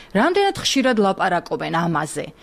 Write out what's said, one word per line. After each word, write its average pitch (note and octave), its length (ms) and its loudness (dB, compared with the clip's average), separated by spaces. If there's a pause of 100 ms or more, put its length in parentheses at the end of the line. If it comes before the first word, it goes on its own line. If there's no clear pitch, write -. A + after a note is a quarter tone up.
რამდენად F4+ 460 2
ხშირად C4 440 0
ლაპარაკობენ F3 760 0
ამაზე, D#3+ 500 -2 (180)